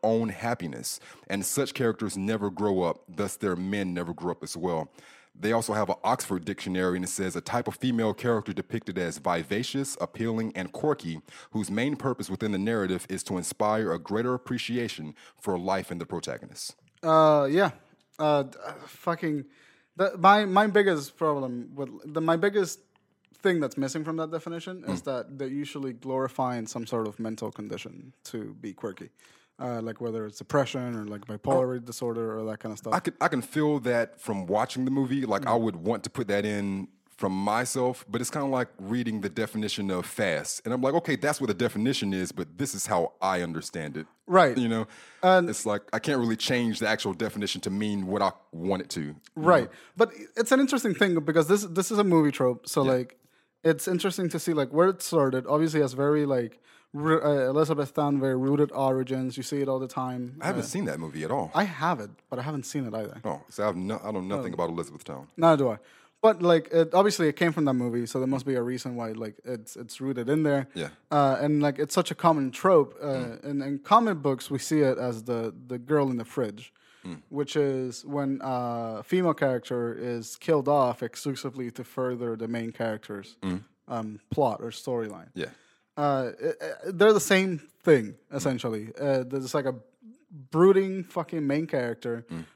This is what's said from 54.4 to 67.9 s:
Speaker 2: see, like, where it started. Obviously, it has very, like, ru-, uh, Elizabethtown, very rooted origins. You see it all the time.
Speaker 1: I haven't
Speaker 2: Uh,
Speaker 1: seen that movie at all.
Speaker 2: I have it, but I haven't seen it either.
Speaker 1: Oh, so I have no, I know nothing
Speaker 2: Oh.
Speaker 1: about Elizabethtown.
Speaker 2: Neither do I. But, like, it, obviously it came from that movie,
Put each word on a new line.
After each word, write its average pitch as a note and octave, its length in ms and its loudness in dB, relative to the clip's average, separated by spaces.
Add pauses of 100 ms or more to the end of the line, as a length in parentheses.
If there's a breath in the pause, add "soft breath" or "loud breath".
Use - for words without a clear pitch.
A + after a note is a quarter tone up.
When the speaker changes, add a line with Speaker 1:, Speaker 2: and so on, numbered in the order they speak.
Speaker 2:
see, E3+ 120 -2
like, C#3+ 200 0
where E3+ 160 6
it F#3 120 0
started. C3 460 2
Obviously, D#3 320 2
it D3 60 6
has B2 80 -2
very, C#3+ 340 2
like, B2 320 -2 (340 soft breath)
ru-, D#3 300 2
uh, C#3 280 4
Elizabethtown, C#3+ 720 2
very C3+ 160 2
rooted C#3+ 360 2
origins. C3 640 0
You C3+ 60 -8
see C#3+ 180 -4
it C3+ 80 -2
all C3 120 0
the C3 80 -6
time. B2+ 520 -6
Speaker 1:
I D3 60 -6
haven't F#3 160 -2
Speaker 2:
Uh, - 120 -6
Speaker 1:
seen F#3+ 100 -2
that D#2+ 160 -4
movie D#2 240 -8
at E2 60 -4
all. A#2+ 240 -2
Speaker 2:
I F3+ 100 2
have D#3+ 340 -2
it, G#2 120 -10 (200)
but B2 80 -6
I B2 40 -4
haven't C#3+ 240 -6
seen C#3+ 200 -4
it G#2+ 80 -8
either. G#2 300 -8
Speaker 1:
Oh, E2 160 -6 (100)
so G#2 140 -4
I - 20 2
have F#2+ 100 0
no, G2 280 -4
I G#2 80 -6
know G2 80 -4
nothing F#2 320 -4
Speaker 2:
Oh. - 20 -8
Speaker 1:
about E2+ 160 0
Elizabethtown. D2+ 560 -8 (100)
Speaker 2:
Neither E3 280 8
do B2 60 4
I. G#2 80 -6 (440 soft breath)
But, G#3+ 180 6
like, E3+ 320 6
it, E3 220 4
obviously F#3+ 340 4
it D3 80 0
came E3+ 160 2
from D#3 120 0
that C3+ 100 4
movie, A#2+ 320 -2